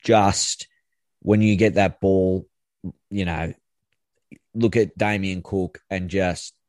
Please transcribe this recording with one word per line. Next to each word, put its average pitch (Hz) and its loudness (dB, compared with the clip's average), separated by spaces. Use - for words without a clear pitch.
Just - 2
when 107 2
you 107 4
get 101 2
that 95 0
ball, 95 0
you 98 -4
know, 82 -6
look 113 0
at 107 0
Damien 95 -2
Cook 92 -6
and 92 -6
just 90 -4